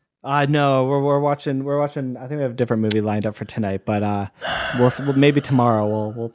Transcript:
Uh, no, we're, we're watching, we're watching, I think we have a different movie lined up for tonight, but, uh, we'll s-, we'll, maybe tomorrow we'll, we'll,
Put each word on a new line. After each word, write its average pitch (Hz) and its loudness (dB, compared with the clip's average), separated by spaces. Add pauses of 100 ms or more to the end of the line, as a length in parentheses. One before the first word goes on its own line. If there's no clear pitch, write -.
(260)
Uh, 143 2
no, 139 2
we're, 139 0
we're 143 2
watching, 143 -2
we're 143 -2
watching, 143 -4
I 117 -14
think 147 -8
we 147 -4
have 123 -2
a - -14
different 117 0
movie 107 2
lined 107 -2
up 107 -6
for - -10
tonight, 101 -4
but, 104 0
uh, 101 -2 (520)
we'll 123 6
s-, 127 0
we'll, 139 -2
maybe 143 4
tomorrow 120 2
we'll, 107 -2
we'll, 117 -10